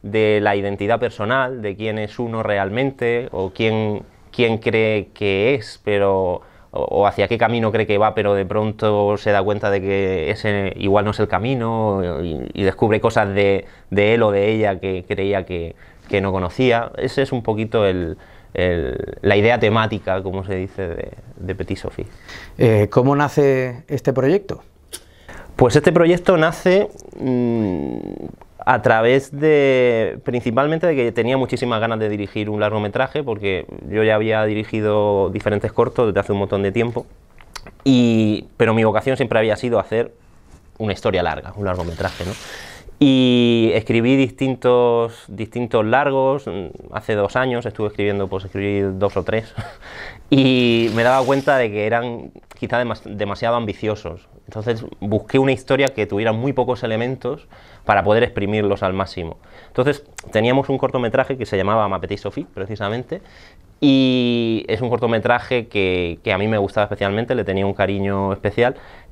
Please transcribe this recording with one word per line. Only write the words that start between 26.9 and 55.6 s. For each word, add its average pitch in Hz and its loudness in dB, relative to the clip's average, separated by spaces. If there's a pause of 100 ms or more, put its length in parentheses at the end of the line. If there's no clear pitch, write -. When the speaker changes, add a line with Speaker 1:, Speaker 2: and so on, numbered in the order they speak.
Speaker 1:
mm, 110 0 (640)
a 123 2
través 120 4
de, 131 4
principalmente 135 0
de 160 2
que 117 0
tenía 120 0
muchísimas 123 -2
ganas 113 -2
de 107 0
dirigir 104 -4
un 104 -4
largometraje, 107 -2
porque 101 -4 (240)
yo 107 2
ya 107 4
había 110 0
dirigido 104 0
diferentes 104 -2
cortos 120 0
desde 98 0
hace 101 -2
un 101 0
montón 98 -2
de 98 0
tiempo, 117 -2 (800)
y, 113 4 (120)
pero 113 2
mi 113 4
vocación 110 2
siempre 113 0
había 110 2
sido 117 0
hacer 110 -2 (640)
una 107 -4
historia 92 0
larga, 80 -6
un 104 -6
largometraje, 90 -4
¿no? 95 -6 (640)
Y 123 4
escribí 117 2
distintos, 123 0
distintos 113 -2
largos, 135 2
mm, 90 -10
hace 110 -4
dos 101 0
años 123 0
estuve 107 -4
escribiendo, 101 -2
pues 95 -6
escribí 101 -2
dos 95 -2
o 95 -2
tres, 110 -4 (360)
<laughs> - -18
y 123 4
me 117 0
daba 127 4
cuenta 139 2
de 117 0
que 104 -2
eran 117 -4 (280)
quizá 117 -2
demas-, 120 -4
demasiado 104 -4
ambiciosos. 104 -6 (200)
Entonces 110 -6 (160)
busqué 104 0
una 135 2
historia 135 0